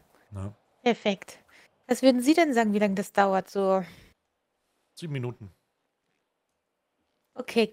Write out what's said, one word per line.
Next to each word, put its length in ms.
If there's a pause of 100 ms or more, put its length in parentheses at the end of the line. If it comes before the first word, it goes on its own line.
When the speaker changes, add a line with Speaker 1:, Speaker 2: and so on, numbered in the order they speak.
(340)
Speaker 1:
Ja. 200 (280)
Speaker 2:
Perfekt. 560 (480)
Was 140
würden 220
Sie 100
denn 220
sagen, 180
wie 60
lange 160
das 180
dauert, 380
so? 340 (1120)
Speaker 1:
Sieben 180
Minuten. 380 (1800)
Speaker 2:
Okay, 380